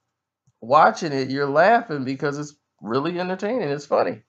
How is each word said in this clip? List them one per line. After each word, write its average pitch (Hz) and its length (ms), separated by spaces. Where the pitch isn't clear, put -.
watching 151 520
it, 131 180
you're 139 180
laughing 160 560
because 139 340
it's 147 180
really 139 400
entertaining. 190 480
It's 143 180
funny. 208 420